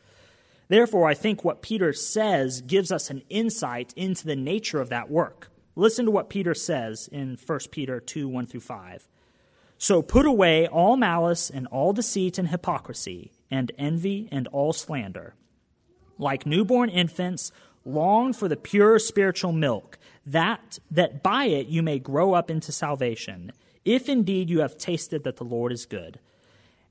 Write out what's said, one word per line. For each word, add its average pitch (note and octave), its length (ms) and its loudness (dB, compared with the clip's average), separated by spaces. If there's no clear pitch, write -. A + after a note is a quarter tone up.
Therefore, G#3 380 6
I D3+ 60 4
think G#3 300 -2
what - 180 -2
Peter F#3 320 0
says C#3 680 0
gives F3 300 0
us D#3+ 200 -4
an C3+ 180 -10
insight D#3 640 -4
into F#3 300 -4
the D#3 100 -2
nature D3+ 460 -2
of A#2+ 80 -4
that A#2+ 220 -4
work. - 400 -2
Listen A3 300 4
to A3 60 4
what G3 180 2
Peter F3 260 0
says A#2 520 -4
in C3+ 300 -8
First - 320 -6
Peter C3 300 -6
two, C#3 280 -8
one B2+ 200 -6
through A#2+ 140 -12
five. F#2 460 -16
"So F3+ 240 4
put C4 240 4
away F3 400 6
all F3+ 320 4
malice E3+ 540 0
and C3 160 -8
all D3+ 260 0
deceit G3 460 -2
and F3+ 80 0
hypocrisy C#3 840 -6
and C3 260 -2
envy E3+ 540 -4
and C3 160 -4
all C#3+ 260 0
slander. G2 640 -8
Like C#3 300 -4
newborn A3 420 4
infants, F3+ 600 -4
long G3 460 2
for G#3 140 -4
the D#3 80 0
pure G#3 420 6
spiritual G3 540 0
milk, C#3+ 480 -2
that, E3 540 -2
that E3 320 0
by A#3+ 240 2
it C#3+ 220 2
you E3 160 0
may D3+ 160 0
grow D3+ 340 2
up F3 160 2
into D#3+ 220 -4
salvation, A#2+ 800 -4
if B3 260 2
indeed F#3+ 400 2
you E3 120 2
have C#3 140 -2
tasted D#3+ 480 -4
that C3 120 -6
the - 80 -12
Lord A#2+ 280 -4
is A#2+ 140 -8
good. E2+ 340 -12